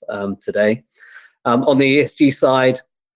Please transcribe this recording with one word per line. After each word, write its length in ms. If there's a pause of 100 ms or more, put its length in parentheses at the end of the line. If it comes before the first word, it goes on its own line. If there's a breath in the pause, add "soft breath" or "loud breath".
(100)
um, 260
today. 480 (600 loud breath)
Um, 180
on 140
the 80
E 140
S 120
G 180
side, 480 (380)